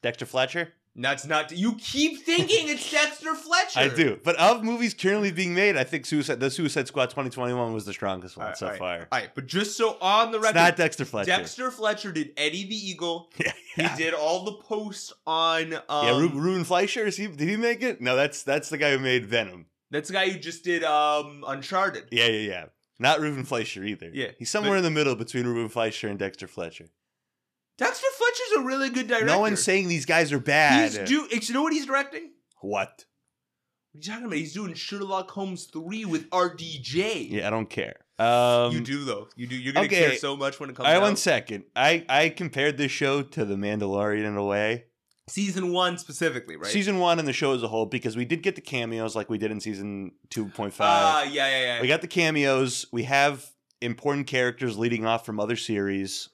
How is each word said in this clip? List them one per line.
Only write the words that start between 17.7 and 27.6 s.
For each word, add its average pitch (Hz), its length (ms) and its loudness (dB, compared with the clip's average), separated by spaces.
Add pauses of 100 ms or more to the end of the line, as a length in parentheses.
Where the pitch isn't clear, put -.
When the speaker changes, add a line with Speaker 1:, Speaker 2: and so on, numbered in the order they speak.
Speaker 1:
it? 247 160 -2
No, 127 160 2
that's, 143 280 0
that's 143 260 0
the 151 80 -6
guy 147 140 2
who 135 80 2
made 127 260 2
Venom. 95 400 -2 (260)
Speaker 2:
That's 147 160 -4
the 185 60 -10
guy 190 160 2
who 180 100 -6
just 160 240 -12
did, 170 220 0
um, 151 600 2
Uncharted. 139 680 -2
Speaker 1:
Yeah, 117 160 4
yeah, 107 220 0
yeah. 90 160 -8 (340)
Not 147 200 4
Ruben 147 240 -4
Fleischer 113 400 -4
either. 95 300 -8
Speaker 2:
Yeah, 123 160 -6 (100)
Speaker 1:
He's 117 100 -8
somewhere 208 240 0
Speaker 2:
but 196 60 4
Speaker 1:
in 185 40 0
the 165 80 2
middle 147 240 2
between 120 300 -4
Ruben 117 240 -2
Fleischer 113 380 -2
and 101 100 -4
Dexter 95 300 -6
Fletcher. 82 400 -12 (880)